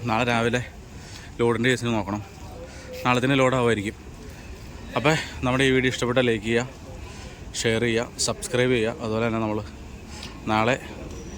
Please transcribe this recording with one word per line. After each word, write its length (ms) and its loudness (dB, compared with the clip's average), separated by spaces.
നാളെ 200 4
രാവിലെ 320 2
ലോഡിൻ്റെ 320 4
കേസിന് 240 2
നോക്കണം, 260 0
നാളത്തേന് 380 4
ലോഡ് 160 6
ആവുമായിരിക്കും. 380 2
അപ്പോൾ 160 4
നമ്മുടെ 220 4
ഈ 80 6
വീഡിയോ 180 4
ഇഷ്ടപ്പെട്ടാൽ 360 2
ലൈക്ക് 160 2
ചെയ്യുക, 200 2
ഷെയർ 260 2
ചെയ്യുക, 400 0
സബ്സ്ക്രൈബ് 500 2
ചെയ്യുക. 260 2
അതുപോലെ 240 0
തന്നെ 180 0
നമ്മൾ 140 0
നാളെ 220 4